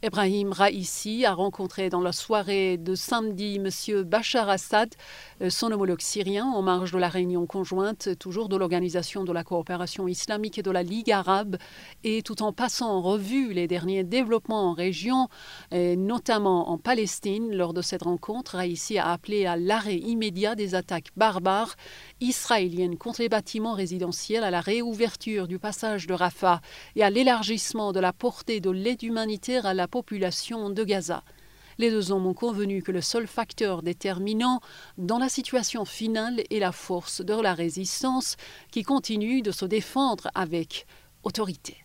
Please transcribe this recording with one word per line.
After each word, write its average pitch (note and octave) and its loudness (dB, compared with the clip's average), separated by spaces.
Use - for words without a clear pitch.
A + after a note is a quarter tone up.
Ebrahim G3+ 2
Raisi G3+ 0
a G#3 4
rencontré F#3+ -2
dans F3+ 0
la F3+ 2
soirée G3 2
de F3 -2
samedi G#3 -2
monsieur G3 -2
Bachar G#3+ 2
Assad, G#3+ 2
euh, F#3 0
son A3+ 0
homologue F#3+ 0
syrien, G3+ 0
en B3+ 2
marge F3+ 2
de F#3 0
la F3+ 4
réunion F3+ 0
conjointe, F#3+ -2
toujours F#3+ -4
de G3 0
l'Organisation F3+ 0
de F3+ -2
la E3+ -2
coopération F3+ -2
islamique G#3 -4
et G3+ -6
de F#3+ 0
la F3+ 2
Ligue G#3+ 0
arabe, G3 2
et A3 0
tout A3 -6
en G3+ 2
passant A#3 -2
en F#3+ 2
revue G#3 0
les F3 0
derniers F#3 0
développements A3 2
en - 0
région, F#3+ 2
et F3 4
notamment G3 2
en E3 0
Palestine. G#3+ 0
Lors F3 2
de F3 -2
cette F3 -4
rencontre, F3 -2
Raisi F3+ -2
a E3 2
appelé G3+ 0
à F3 2
l'arrêt G3 0
immédiat G#3+ 0
des G3+ -2
attaques F3+ -2
barbares G3 2
israélienne F3+ 2
contre A#3 -6
les A#3 2
bâtiments A3 0
résidentiels F#3 -2
à F#3+ 2
la F3 2
réouverture G#3+ -2
du F3+ -4
passage G#3+ -4
de F3+ 0
Rafah F3 4
et G#3+ 6
à G3+ 8
l'élargissement G#3+ 2
de F#3 2
la F3+ 4
portée - -2
de F#3 2
l'aide G3 0
humanitaire A3+ 0
à F#3+ 2
la F#3 2
population G#3 -2
de G#3 0
Gaza. F3 0
Les A#3 4
deux G3+ 2
hommes F#3 2
ont F#3 2
convenu G3 -2
que F#3 -4
le F3+ 0
seul A#3 -2
facteur G3+ -2
déterminant G3+ 0
dans F#3+ 0
la C4 2
situation B3 -2
finale A3 -2
est G#3+ 0
la F3+ 2
force - -6
de G3+ 0
la G#3+ 2
résistance F#3 -2
qui A3+ -2
continue A#3+ 0
de G#3 0
se F#3 -4
défendre G#3+ 0
avec E3 -4
autorité. G3 -4